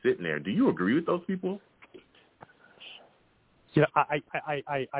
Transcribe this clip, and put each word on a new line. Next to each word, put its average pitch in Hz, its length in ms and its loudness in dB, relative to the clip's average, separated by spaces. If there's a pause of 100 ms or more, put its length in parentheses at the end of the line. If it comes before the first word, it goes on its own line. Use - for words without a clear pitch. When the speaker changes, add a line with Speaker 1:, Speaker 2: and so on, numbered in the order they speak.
Speaker 1:
sitting 127 200 0
there. 78 160 -2
Do 76 120 -4
you 220 180 2
agree 92 260 2
with 165 120 0
those 175 180 -2
people? 190 360 -4 (2250)
Speaker 2:
You 151 80 6
know, 156 120 6
I, 147 280 2 (120)
I, 156 120 -4
I, 147 220 -4
I, 139 200 -4 (120)